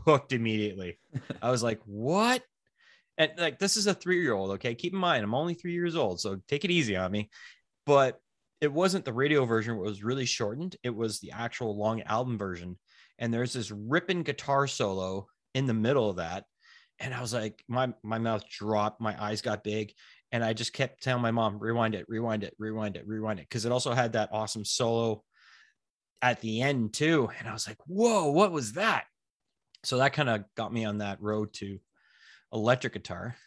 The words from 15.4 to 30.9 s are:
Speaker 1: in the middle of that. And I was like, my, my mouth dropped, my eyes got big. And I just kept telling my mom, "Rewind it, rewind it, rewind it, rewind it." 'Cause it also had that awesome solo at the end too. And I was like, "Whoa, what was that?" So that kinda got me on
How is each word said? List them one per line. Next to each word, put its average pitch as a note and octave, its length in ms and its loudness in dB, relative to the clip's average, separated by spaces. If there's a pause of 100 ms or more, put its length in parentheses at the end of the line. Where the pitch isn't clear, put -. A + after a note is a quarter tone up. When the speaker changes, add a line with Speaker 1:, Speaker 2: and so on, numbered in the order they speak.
Speaker 1:
in C3+ 120 0
the B2 60 2
middle A2+ 380 2
of F2+ 60 -4
that. F2+ 300 -6 (520)
And C3 160 -8
I A#2+ 60 -6
was A#2 120 -6
like, A2 360 -4
my, B2 240 0 (100)
my A2 160 -4
mouth A2+ 320 0
dropped, G#2 500 -2
my G#2+ 220 -4
eyes G#2+ 180 -4
got G#2+ 220 -4
big. G#2+ 300 -4 (400)
And A#2 100 0
I A2+ 100 0
just A2+ 200 -4
kept - 280 -4
telling B2 220 0
my A#2 80 2
mom, A2 300 0
"Rewind A2+ 340 0
it, F#2 140 -6
rewind A2+ 340 -2
it, - 160 -10
rewind G#2+ 380 -4
it, - 100 -12
rewind G#2+ 320 -4
it." D2+ 100 -16
'Cause A2 180 -4
it A#2+ 40 2
also B2 220 2
had A#2+ 220 2
that A2 180 2
awesome G#2+ 320 -4
solo A#2 580 2 (960)
at B2 200 4
the A2 200 -2
end B2+ 320 0
too. D3+ 460 2
And - 100 -10
I G#2 40 -8
was G#2 160 -6
like, A2+ 180 -12
"Whoa, F#3+ 460 2
what F#3+ 180 6
was C3 220 -4
that?" F3+ 320 0 (800)
So B2+ 140 0
that C3+ 140 4
kinda A#2 320 0 (120)
got A2+ 160 -4
me A2+ 120 -2
on G#2 140 -2